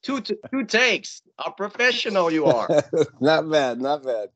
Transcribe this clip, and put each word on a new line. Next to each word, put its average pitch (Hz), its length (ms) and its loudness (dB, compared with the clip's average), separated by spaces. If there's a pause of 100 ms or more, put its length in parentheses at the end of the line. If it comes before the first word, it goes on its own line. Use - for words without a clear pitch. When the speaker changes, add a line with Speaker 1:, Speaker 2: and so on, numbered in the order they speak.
Speaker 1:
Two 262 180 -6
t-, 208 160 -6 (140)
two 262 140 -4
takes. 220 580 -2 (160)
How 165 140 -8
professional 208 800 0
you 156 160 0
are. 113 220 2 (320)
Speaker 2:
<laughs> - 200 -2
Not 156 300 2
bad, 131 300 2
not 139 240 -2
bad. 113 320 -4